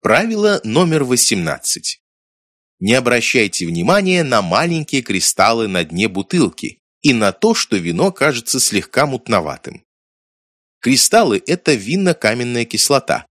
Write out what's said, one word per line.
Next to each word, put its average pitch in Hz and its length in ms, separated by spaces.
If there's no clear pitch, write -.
Правило 208 640
номер 156 400
восемнадцать. 101 960
Не 104 140
обращайте 120 680
внимания 170 600
на 123 180
маленькие 139 600
кристаллы 107 680
на 90 160
дне 85 240
бутылки - 720
и 147 120
на 107 180
то, 214 240
что - 220
вино 87 340
кажется 135 480
слегка 120 480
мутноватым. 101 760
Кристаллы — 226 680
это 139 280
винно-каменная 120 920
кислота - 600